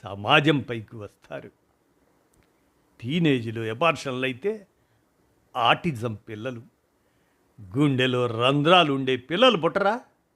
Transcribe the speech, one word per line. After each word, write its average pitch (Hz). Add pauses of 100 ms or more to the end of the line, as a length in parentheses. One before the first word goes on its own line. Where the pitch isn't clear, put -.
సమాజం 135
పైకి 117
వస్తారు. 135 (1500)
టీనేజ్లో 120
అబార్షన్లైతే 131 (880)
ఆటిజం 120
పిల్లలు, 117 (960)
గుండెలో 127
రంధ్రాలు 143
ఉండే 131
పిల్లలు 208
పుట్టరా? 196 (360)